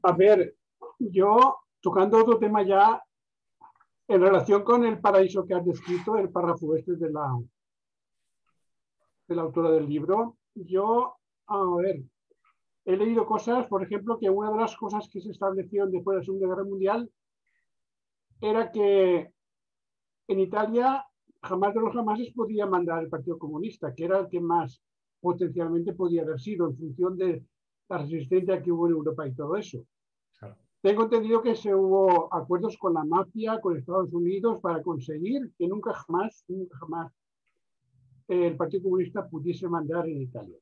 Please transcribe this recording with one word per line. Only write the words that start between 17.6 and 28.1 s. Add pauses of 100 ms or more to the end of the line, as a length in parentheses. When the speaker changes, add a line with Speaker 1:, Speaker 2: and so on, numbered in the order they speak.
Speaker 1:
era
que (1000)
en
Italia (380)
jamás
de
los
jamases
podía
mandar
el
Partido
Comunista,
que
era
el
que
más (380)
potencialmente
podía
haber
sido
en
función
de (440)
la
resistencia